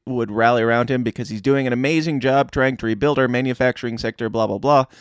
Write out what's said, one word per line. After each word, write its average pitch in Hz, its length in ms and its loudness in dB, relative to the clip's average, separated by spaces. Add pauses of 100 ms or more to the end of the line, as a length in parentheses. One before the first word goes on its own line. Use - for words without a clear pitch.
would 120 260 -4
rally 113 320 4
around 117 280 2
him 127 120 0
because 113 260 -6
he's 107 120 -8
doing 135 240 2
an 127 60 -2
amazing 147 480 0
job 135 320 0
trying 131 260 0
to - 100 -8
rebuild 123 320 0
our 131 100 2
manufacturing 123 680 -2
sector, 117 320 -6
blah, 110 180 0
blah, 101 100 -4
blah, 135 280 4 (160)